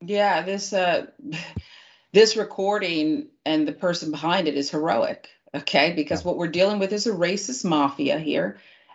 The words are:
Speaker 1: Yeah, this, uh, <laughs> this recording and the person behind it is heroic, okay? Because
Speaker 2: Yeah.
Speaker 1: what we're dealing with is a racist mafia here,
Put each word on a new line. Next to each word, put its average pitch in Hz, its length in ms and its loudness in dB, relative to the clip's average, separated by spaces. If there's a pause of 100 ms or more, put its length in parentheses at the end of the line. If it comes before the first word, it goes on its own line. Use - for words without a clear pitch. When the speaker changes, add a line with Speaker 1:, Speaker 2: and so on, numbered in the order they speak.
Speaker 1:
Yeah, 190 420 0
this, 196 300 -6
uh, 180 340 0 (540)
<laughs> - 520 -20
this 214 240 8
recording 180 920 -2 (160)
and 156 220 2
the 147 60 -4
person 170 380 -2
behind 160 380 0
it 143 80 -2
is 139 140 -2
heroic, 170 600 -2 (240)
okay? 143 380 2
Because 156 300 -2
Speaker 2:
Yeah. 175 60 -4
Speaker 1:
what 165 80 -2
we're 170 120 -2
dealing 190 300 2
with 196 140 0
is 208 140 -4
a 226 60 2
racist 190 520 -2
mafia 147 540 0
here, 160 400 -2 (360)